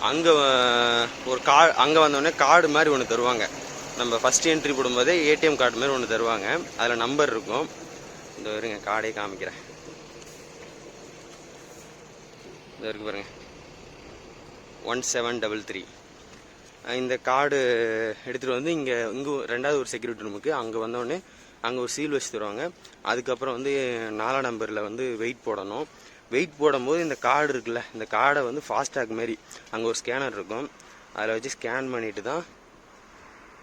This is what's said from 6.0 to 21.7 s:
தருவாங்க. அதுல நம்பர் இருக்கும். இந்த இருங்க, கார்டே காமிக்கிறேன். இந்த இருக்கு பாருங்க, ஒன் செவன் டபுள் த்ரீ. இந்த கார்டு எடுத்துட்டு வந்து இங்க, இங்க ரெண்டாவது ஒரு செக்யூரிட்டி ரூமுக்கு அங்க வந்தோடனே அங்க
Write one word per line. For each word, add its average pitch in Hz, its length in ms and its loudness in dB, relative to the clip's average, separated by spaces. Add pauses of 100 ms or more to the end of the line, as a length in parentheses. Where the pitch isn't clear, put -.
தருவாங்க. 113 520 0 (160)
அதுல 120 180 2
நம்பர் 131 360 2
இருக்கும். 113 380 -2 (680)
இந்த 107 180 -6
இருங்க, 107 200 -6 (140)
கார்டே 107 220 0
காமிக்கிறேன். 98 460 -8 (3250)
இந்த 110 120 -10
இருக்கு 107 160 -10
பாருங்க, 101 220 -8 (1600)
ஒன் 120 180 -4 (100)
செவன் 120 260 -2
டபுள் 107 240 -4
த்ரீ. 95 220 -10 (1120)
இந்த 127 200 -2
கார்டு 139 420 2 (680)
எடுத்துட்டு 127 280 -4
வந்து 143 180 -2
இங்க, 123 400 -2
இங்க 139 180 -6
ரெண்டாவது 135 440 -2
ஒரு 131 120 0
செக்யூரிட்டி 117 380 -8
ரூமுக்கு 101 240 -6
அங்க 113 380 -2
வந்தோடனே 123 340 -4 (400)
அங்க 123 200 -4